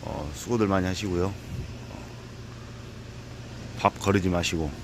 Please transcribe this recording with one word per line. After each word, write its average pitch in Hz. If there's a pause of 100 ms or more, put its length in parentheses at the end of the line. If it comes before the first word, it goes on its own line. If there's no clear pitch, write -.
어, 73
수고들 110
많이 95
하시고요. 90
어, 95 (2500)
밥 -
거르지 98
마시고 85 (120)